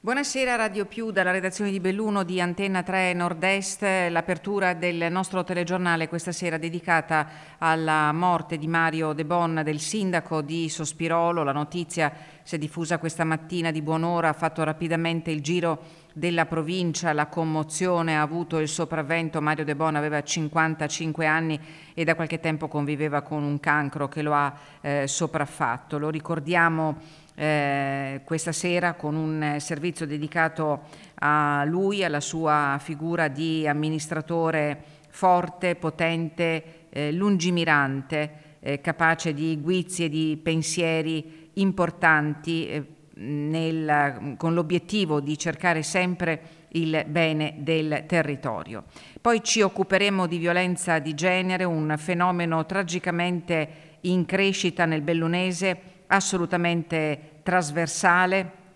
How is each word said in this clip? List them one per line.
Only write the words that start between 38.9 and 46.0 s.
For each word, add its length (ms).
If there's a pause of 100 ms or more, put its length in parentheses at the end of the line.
di 260
guizzi 440
e 40
di 320
pensieri 1120
importanti, 1120
eh, 160 (320)
nel, 1200
con 180
l'obiettivo 640
di 180
cercare 440
sempre 580 (300)